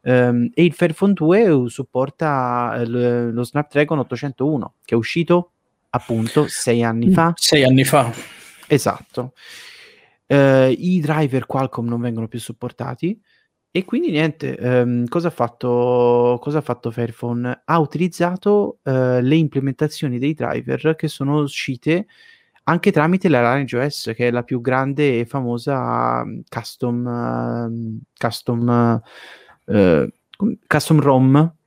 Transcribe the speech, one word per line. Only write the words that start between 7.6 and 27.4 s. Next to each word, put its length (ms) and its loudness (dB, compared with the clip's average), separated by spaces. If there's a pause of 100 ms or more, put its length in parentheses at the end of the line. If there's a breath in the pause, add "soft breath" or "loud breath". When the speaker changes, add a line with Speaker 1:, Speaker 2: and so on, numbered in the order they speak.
Speaker 2:
anni 200 6
fa. 260 2 (560 loud breath)
Speaker 1:
Esatto. 680 -2 (920 loud breath)
Eh, 500 4
i 240 0
driver 440 -2
Qualcomm 420 -4
non 140 -4
vengono 280 -6
più 120 -12
supportati 800 -8 (500)
e 140 -4
quindi 260 -2
niente, 460 -2
ehm, 500 0
cosa 220 -2
ha 20 -2
fatto, 1080 2
cosa 180 -4
ha 40 -2
fatto 280 -6
Fairphone? 760 -6
Ha 140 2
utilizzato, 1040 -2
eh, 400 0
le 140 2
implementazioni 840 -2
dei 160 -2
driver 640 -4
che 100 -6
sono 320 -2
uscite 680 -4 (580 soft breath)
anche 280 0
tramite 360 2
la 120 4
Lineage 380 0
O 100 -2
S, 260 -8
che 140 -2
è 20 0
la 120 -2
più 180 -6
grande 600 0
e 60 -2
famosa, 1000 -4
mm, 240 -12
custom, 580 -6
ehm, 960 -6 (180)